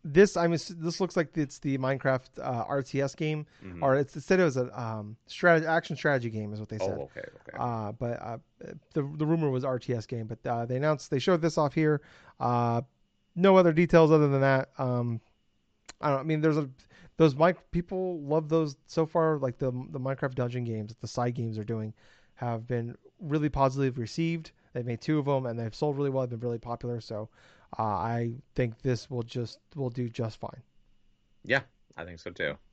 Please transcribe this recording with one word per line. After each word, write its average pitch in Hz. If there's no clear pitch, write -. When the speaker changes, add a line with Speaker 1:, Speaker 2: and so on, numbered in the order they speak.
Speaker 1:
this, 175
I'm 170
ass-, -
this 165
looks 180
like 160
it's 147
the 135
Minecraft, 131
uh, 123
R 139
T 135
S 139
game, 151
Speaker 2:
Mm-hmm. 87
Speaker 1:
or 135
it's, 143
it 147
said 185
it 180
was 135
a, 127
um, 110
strat-, 165
action 160
strategy 131
game, 107
is 107
what 107
they 110
Speaker 2:
Oh, 95
Speaker 1:
said. 98
Speaker 2:
okay, -
okay. -
Speaker 1:
Uh, 113
but, 120
uh, 117
the, 156
the 151
rumor 156
was 127
R 127
T 123
S 113
game, 113
but, 110
uh, 117
they 123
announced, 151
they 139
showed 170
this 160
off 147
here. 151
Uh, 120
no 190
other 170
details 160
other 151
than 135
that. 135
Um, 120
I 151
don't, 135
I -
mean, 156
there's 156
a, 143
those 156
Min-, 165
people 180
love 151
those 156
so 165
far. 160
Like 131
the, 131
the 151
Minecraft 135
dungeon 123
games, 113
the 120
side 123
games 113
are 107
doing, 110
have 117
been 120
really 151
positively 135
received. 165
They've 123
made 120
two 156
of 139
'em, 135
and 117
they've 113
sold 147
really 143
well. 131
They've 120
been 120
really 117
popular. 120
So, 110
uh, -
I 117
think 117
this 127
will 120
just, 117
will 135
do 123
just 113
fine. -
Speaker 2:
Yeah, 131
I 85
think 87
so -
too. 78